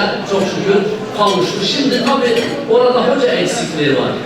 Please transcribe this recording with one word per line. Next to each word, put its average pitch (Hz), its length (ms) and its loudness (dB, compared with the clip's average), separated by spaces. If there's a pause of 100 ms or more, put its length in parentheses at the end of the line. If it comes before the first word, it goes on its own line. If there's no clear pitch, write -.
(300)
çok 196 120 0
şükür 196 400 0 (360)
kavuştu. - 480 0
Şimdi - 380 0
tabii - 400 2 (260)
orada 247 300 4
hoca 247 280 2
eksikliği 156 640 0
var. - 220 0 (140)